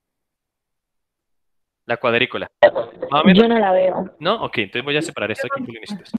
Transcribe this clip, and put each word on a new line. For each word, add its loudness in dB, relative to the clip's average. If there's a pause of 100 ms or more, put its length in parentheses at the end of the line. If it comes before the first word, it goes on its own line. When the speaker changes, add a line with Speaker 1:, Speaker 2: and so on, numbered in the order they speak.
(1900)
Speaker 1:
La -2
cuadrícula. -2 (600)
Más 2
o -2
menos. 8
Speaker 2:
Yo 4
no 2
la 2
veo. 0
Speaker 1:
¿No? -2
Ok, -6
entonces -4
voy -2
a 0
separar -6
esto -6
aquí -6
por -12
unicitos. -14